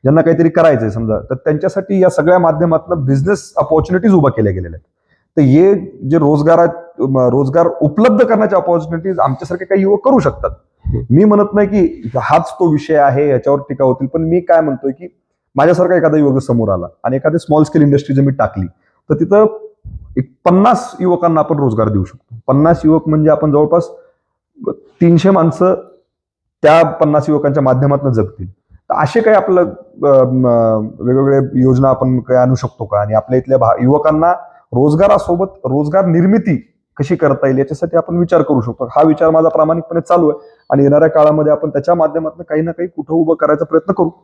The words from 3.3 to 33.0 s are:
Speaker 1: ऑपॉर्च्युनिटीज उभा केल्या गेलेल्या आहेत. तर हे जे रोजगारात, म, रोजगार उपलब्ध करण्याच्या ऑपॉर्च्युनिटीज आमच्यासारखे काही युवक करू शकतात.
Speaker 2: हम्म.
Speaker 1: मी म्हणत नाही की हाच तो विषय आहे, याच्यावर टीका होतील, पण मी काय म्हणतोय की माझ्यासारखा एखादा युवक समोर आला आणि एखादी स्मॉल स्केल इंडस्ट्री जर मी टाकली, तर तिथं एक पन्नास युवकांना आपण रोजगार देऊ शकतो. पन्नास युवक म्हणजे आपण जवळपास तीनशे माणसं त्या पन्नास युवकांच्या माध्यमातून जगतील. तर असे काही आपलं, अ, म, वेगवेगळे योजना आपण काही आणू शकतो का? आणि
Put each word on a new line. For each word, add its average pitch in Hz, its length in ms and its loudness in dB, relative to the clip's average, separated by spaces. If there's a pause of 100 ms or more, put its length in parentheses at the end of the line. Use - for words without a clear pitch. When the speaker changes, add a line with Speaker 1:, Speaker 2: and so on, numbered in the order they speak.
Speaker 1:
ऑपॉर्च्युनिटीज 180 560 0
उभा 147 160 4
केल्या 104 240 -2
गेलेल्या 87 300 -10
आहेत. - 80 -20 (460)
तर 156 40 2
हे 160 500 2 (180)
जे 160 80 0
रोजगारात, 151 840 0
म, 135 160 -2
रोजगार 131 500 0 (140)
उपलब्ध 214 440 2
करण्याच्या 208 340 0
ऑपॉर्च्युनिटीज 165 600 -4
आमच्यासारखे 143 460 -4
काही 196 160 0
युवक 202 240 0
करू 269 140 4
शकतात. 139 300 -4 (380)
Speaker 2:
हम्म. 123 280 -2
Speaker 1:
मी 185 80 6
म्हणत 208 300 2
नाही 208 140 0
की 190 480 -2
हाच 156 380 -2
तो 170 180 0
विषय 151 240 -2
आहे, 143 340 2
याच्यावर 139 300 0
टीका 139 240 -6
होतील, 131 240 0
पण 160 140 -4
मी 165 180 0
काय 170 220 2
म्हणतोय 139 300 -4
की - 300 -18 (340)
माझ्यासारखा 175 400 2
एखादा 156 220 2
युवक 135 240 2
समोर 117 280 -2
आला 87 180 -4 (160)
आणि 127 120 -2
एखादी 156 240 -2
स्मॉल 151 240 0
स्केल 151 180 0
इंडस्ट्री 143 340 0
जर 139 60 2
मी 139 100 2
टाकली, 107 340 -4 (440)
तर 151 60 0
तिथं 196 300 2 (720)
एक 131 160 -6 (120)
पन्नास 202 540 2
युवकांना 170 400 0
आपण 147 200 -2
रोजगार 110 300 0
देऊ 98 140 -2
शकतो. - 320 -14 (120)
पन्नास 151 380 2
युवक 156 240 2
म्हणजे 156 200 2
आपण 151 220 0
जवळपास 151 380 0 (800)
तीनशे 170 600 0
माणसं 180 440 0 (880)
त्या 160 220 6
पन्नास 151 440 -2
युवकांच्या 143 340 0
माध्यमातून 139 500 0
जगतील. 101 460 -6 (320)
तर - 40 -2
असे 156 260 -2
काही 220 160 2
आपलं, 185 240 0 (420)
अ, 135 200 4
म, 127 220 0 (540)
वेगवेगळे 135 640 0
योजना 131 280 2
आपण 127 300 0
काही 127 200 -2
आणू 127 160 2
शकतो 117 300 -8
का? 104 140 -2
आणि 104 140 -4